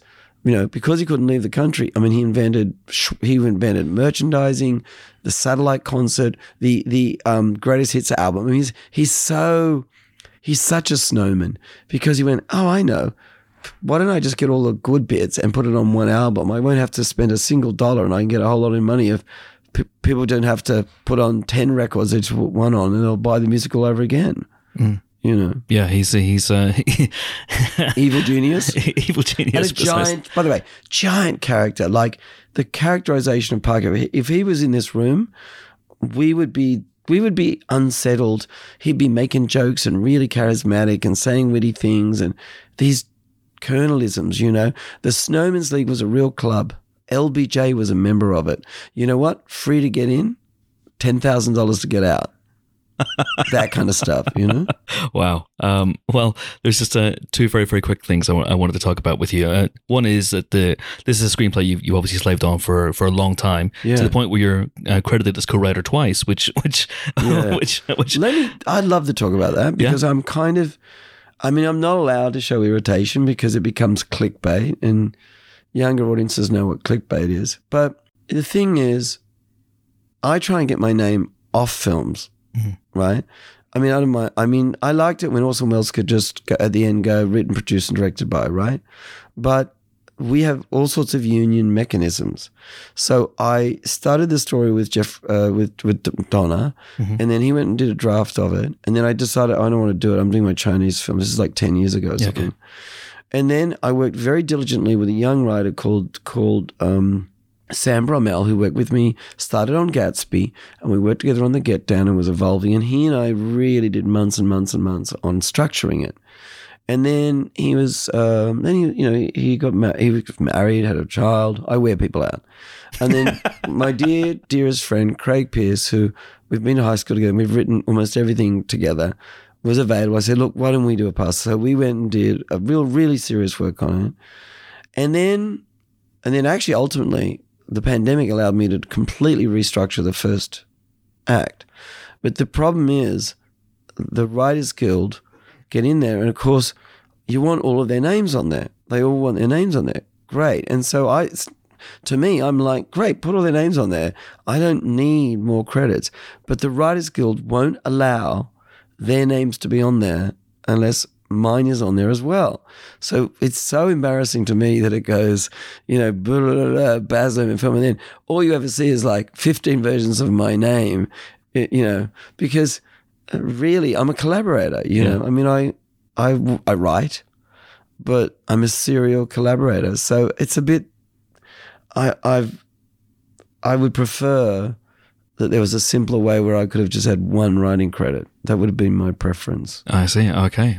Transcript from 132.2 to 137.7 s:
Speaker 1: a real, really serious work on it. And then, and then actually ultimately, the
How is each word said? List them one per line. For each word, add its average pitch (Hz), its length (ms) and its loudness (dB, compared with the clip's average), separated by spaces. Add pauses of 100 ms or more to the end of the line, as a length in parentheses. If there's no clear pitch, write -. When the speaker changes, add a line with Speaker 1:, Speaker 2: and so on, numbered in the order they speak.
Speaker 1:
a 92 80 -4
real, 143 260 0
really 143 320 2
serious 104 420 -2
work 90 240 -4
on 92 260 0
it. - 40 -8 (800)
And 143 220 -2
then, 202 480 -2 (600)
and 127 120 -2
then 139 100 2
actually 156 300 0
ultimately, 123 680 -2 (280)
the 107 120 -4